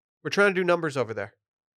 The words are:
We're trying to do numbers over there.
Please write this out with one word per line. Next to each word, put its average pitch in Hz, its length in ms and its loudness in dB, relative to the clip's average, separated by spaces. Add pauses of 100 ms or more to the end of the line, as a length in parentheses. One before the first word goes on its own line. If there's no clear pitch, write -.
(240)
We're 156 60 -8
trying 202 240 2
to 185 80 -2
do - 20 0
numbers 170 320 0
over 113 180 -2
there. 101 200 -8 (440)